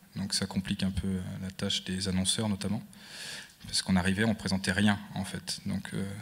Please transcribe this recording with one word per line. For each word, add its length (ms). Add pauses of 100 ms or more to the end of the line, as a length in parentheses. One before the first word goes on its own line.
(160)
Donc, 180
ça 120
complique 380
un 80
peu 180 (340)
la 80
tâche 320
des 240
annonceurs, 400
notamment. 340 (840)
Parce 160
qu'on 160
arrivait, 260
on 120
présentait 360
rien, 260 (180)
en 100
fait. 400
Donc, 280
euh, 80 (200)